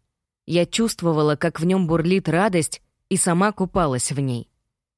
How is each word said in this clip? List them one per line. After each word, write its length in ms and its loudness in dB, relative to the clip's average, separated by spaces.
Я 180 2
чувствовала, 720 0
как 240 -4
в 60 -2
нём 200 2
бурлит 420 0
радость, 540 0
и 80 0
сама 360 2
купалась 600 -2
в 80 -2
ней. 280 -4